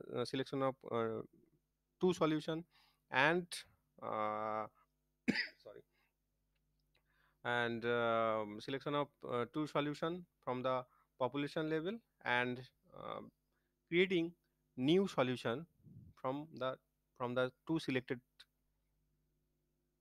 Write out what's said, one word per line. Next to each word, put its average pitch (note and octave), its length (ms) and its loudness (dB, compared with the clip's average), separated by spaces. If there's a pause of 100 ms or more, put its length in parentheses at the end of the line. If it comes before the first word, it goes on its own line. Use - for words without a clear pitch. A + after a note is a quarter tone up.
(160)
uh, B2 100 0
selection C3+ 380 -2
of, C3+ 120 2 (160)
uh, A2+ 300 0 (800)
two F3+ 120 6
solution D#3 520 0 (460)
and, D#3+ 340 4 (560)
uh, G#2+ 640 -2 (640)
<coughs> - 360 -2
sorry, G#2 200 -20 (1600)
and, A#2 400 0
um, A2+ 720 2
selection C3+ 360 -4
of, C#3+ 120 0 (240)
uh, A#2+ 220 0
two D3+ 140 -2
solution D#3+ 580 -2 (180)
from B2+ 200 -2
the B2+ 200 2 (360)
population C#3+ 500 -2
level D#3+ 260 -2 (300)
and, B2 360 2 (360)
um, G#2+ 320 -10 (580)
creating E3+ 440 2 (460)
new E3+ 300 4
solution B2+ 580 0 (500)
from C#3+ 400 -4
the, C3 200 -2 (400)
from B2 200 -2
the B2+ 160 2 (160)
two D#3+ 100 2
selected B2+ 420 -2 (1800)